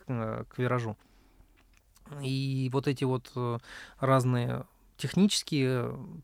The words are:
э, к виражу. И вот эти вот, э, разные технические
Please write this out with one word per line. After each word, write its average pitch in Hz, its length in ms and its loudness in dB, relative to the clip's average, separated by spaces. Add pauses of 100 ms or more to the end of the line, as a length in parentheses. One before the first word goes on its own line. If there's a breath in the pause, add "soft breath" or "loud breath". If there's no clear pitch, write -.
э, 117 420 -4
к - 80 -10
виражу. 123 400 0 (1200)
И 135 500 0
вот 135 160 0
эти 139 160 0
вот, 127 320 0
э, 120 220 -2 (420 loud breath)
разные 127 640 4 (340)
технические 131 1000 2 (280)